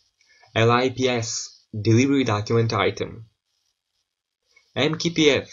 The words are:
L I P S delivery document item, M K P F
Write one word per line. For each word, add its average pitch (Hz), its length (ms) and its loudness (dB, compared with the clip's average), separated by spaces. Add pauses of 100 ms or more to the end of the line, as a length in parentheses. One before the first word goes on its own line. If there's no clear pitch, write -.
(560)
L 113 160 4
I 123 180 2
P 127 200 -2
S - 560 -6 (160)
delivery 131 420 4
document 113 480 0
item, 101 540 -4 (1500)
M 151 220 -2
K 170 140 -6
P 160 200 2
F 113 240 0